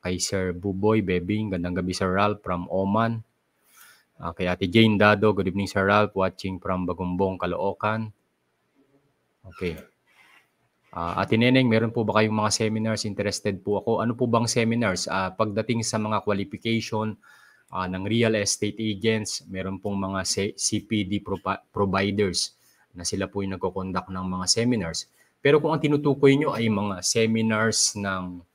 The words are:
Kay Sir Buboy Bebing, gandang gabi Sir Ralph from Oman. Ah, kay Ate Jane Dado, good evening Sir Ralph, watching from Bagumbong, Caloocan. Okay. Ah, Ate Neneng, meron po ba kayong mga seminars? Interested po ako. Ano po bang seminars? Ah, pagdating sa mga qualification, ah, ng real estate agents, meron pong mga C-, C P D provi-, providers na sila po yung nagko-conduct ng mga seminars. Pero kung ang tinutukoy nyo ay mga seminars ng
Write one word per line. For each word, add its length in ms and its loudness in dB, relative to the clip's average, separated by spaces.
Kay 160 -2
Sir 320 -2
Buboy 500 2
Bebing, 540 0
gandang 240 -2
gabi 160 -2
Sir 180 0
Ralph 300 2
from 240 -4
Oman. 560 0
Ah, 160 -10
kay 160 -2
Ate 160 -2
Jane 320 6
Dado, 320 6
good 180 0
evening 220 -4
Sir 160 2
Ralph, 320 4
watching 400 -2
from 260 -2
Bagumbong, 540 -2
Caloocan. 720 -2
Okay. 240 -6
Ah, 320 -4
Ate 160 2
Neneng, 320 6
meron 240 2
po 80 0
ba 180 2
kayong 140 2
mga 160 0
seminars? 560 -2
Interested 560 -4
po 160 0
ako. 240 0
Ano 160 -2
po 80 2
bang 240 2
seminars? 560 0
Ah, 240 -2
pagdating 560 -2
sa 160 -2
mga 180 -2
qualification, 960 -4
ah, 160 -6
ng 160 -6
real 320 2
estate 400 -2
agents, 720 -2
meron 320 -6
pong 160 -4
mga 320 -2
C-, 240 -2
C 320 -4
P 240 -2
D 160 -2
provi-, 480 -6
providers 800 0
na 80 -12
sila 240 -4
po 160 -4
yung 80 -4
nagko-conduct 560 -6
ng 160 -8
mga 240 -4
seminars. 560 0
Pero 160 6
kung 80 0
ang 160 0
tinutukoy 560 4
nyo 160 -2
ay 160 2
mga 320 -2
seminars 880 2
ng 480 -6